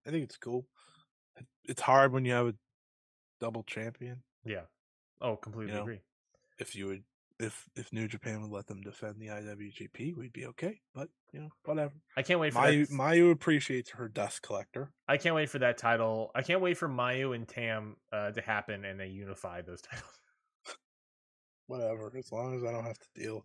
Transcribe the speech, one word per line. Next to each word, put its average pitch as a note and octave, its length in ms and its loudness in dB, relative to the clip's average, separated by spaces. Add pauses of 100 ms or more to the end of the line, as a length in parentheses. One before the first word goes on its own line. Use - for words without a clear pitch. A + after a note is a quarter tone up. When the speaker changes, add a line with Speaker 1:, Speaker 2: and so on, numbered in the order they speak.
Speaker 1:
I B2 40 -8
think D#3 140 0
it's - 120 -14
cool. B2 300 -4 (960)
It's - 180 -6
hard C3+ 300 8
when C3 120 0
you B2 80 2
have A#2+ 160 4
a A2 60 -2 (880)
double A2 220 -6
champion. B2 600 -10 (220)
Speaker 2:
Yeah. F#2+ 220 -6 (540)
Oh, A2+ 160 0
completely G#2+ 360 -8
Speaker 1:
You G#2+ 60 -4
know, G#2 60 -4
Speaker 2:
agree. A2 160 -8 (580)
Speaker 1:
if - 180 -10
you G2 100 -6
would, G2 180 -8 (340)
if, - 360 -6
if - 180 -12
New A2 140 -4
Japan G#2+ 360 -6
would G#2+ 80 -10
let G2+ 160 -8
them G2 160 -10
defend G#2 380 -10
the G#2+ 100 -12
I G#2 120 -8
W G#2 280 -12
G G#2+ 180 -14
P, C#3+ 240 -6
we'd C3 200 -10
be A#2+ 140 -12
okay. F3 340 -8 (140)
But, C3+ 140 -10 (240)
you D3 80 -12
know, D3+ 100 -12 (140)
whatever. D3+ 300 -2 (220)
Speaker 2:
I C3+ 60 0
can't F3+ 180 4
wait D3+ 120 4
for A#2+ 80 2
Speaker 1:
Mayu, D3 280 8
Speaker 2:
that. C#3+ 60 -6
Speaker 1:
Mayu E3 360 8
appreciates C#3 600 4
her A#2+ 180 -8
dust G#2 340 -4
collector. A2+ 500 -6 (160)
Speaker 2:
I C#3+ 80 6
can't E3 180 2
wait D#3 140 2
for C#3+ 120 -4
that B2 180 4
title. A2+ 560 2
I C3 80 2
can't F3+ 180 4
wait F3+ 160 4
for E3 120 -2
Mayu B2+ 460 0
and A#2 140 -6
Tam, A2 480 -4 (160)
uh, G#2 200 0
to A2 100 -4
happen G#2 420 -2
and G2 160 -8
they F#2+ 80 -8
unify F#2+ 540 -10
those E2+ 200 -12
<laughs> - 80 -20
titles. - 300 -16 (1500)
Speaker 1:
Whatever. A2+ 500 -4
As C3 140 -10
long B2+ 260 -4
as A#2+ 80 -4
I A#2 80 -2
don't A#2 120 -4
have A2+ 140 -8
to - 160 -20
deal A2 300 -8